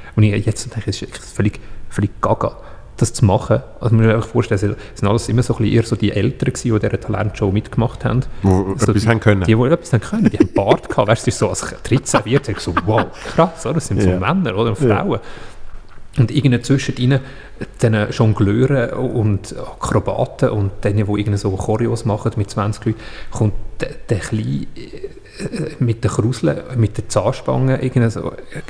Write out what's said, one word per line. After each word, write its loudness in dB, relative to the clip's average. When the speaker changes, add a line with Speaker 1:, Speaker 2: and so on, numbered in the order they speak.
Speaker 1:
Und 6
ich 4
jetzt -2
denke, -4
es -6
ist -10
völlig, -2
völlig -2
gaga, 0
das 0
zu 2
machen. 4
Also 2
man 6
muss 6
sich 6
einfach -2
vorstellen, 0
es -14
sind 2
alles 0
immer 4
so -2
ein -4
bisschen 2
eher 6
so -2
die 0
Älteren 0
gewesen, -2
die 0
diese -2
Talentshow -2
mitgemacht 0
haben. 2
Speaker 2:
Wo 4
Speaker 1:
So 2
Speaker 2:
etwas 4
Speaker 1:
die, 4
Speaker 2:
haben 4
können. 4
Speaker 1:
die, 6
die 4
etwas 0
haben 4
können. 2
Die 2
haben 2
Bart 2
gehabt. 2
Weißt 2
du, 2
so 0
als -6
dreizehn, 0
vierzehn, 0
so, -6
wow, 2
krass, 0
oder? -2
Das -2
sind 0
so 4
Speaker 2:
Ja. 2
Speaker 1:
Männer, 0
oder? 2
Und -2
Speaker 2:
Ja. 4
Speaker 1:
Frauen. -2
Und 4
irgendwie 4
zwischen 0
ihnen, 2
den 4
Jongleuren 4
und 0
Akrobaten -2
und 0
denen, 2
die -2
irgendwie 0
so 0
Choreos -2
machen 0
mit -2
zwanzig -4
Leuten, -2
kommt 0
der, -4
der 0
Kleine, -4
äh, -10
mit 0
der 0
Krusel, 0
mit 2
der -4
Zahnspange, 0
irgendwie 4
so, -6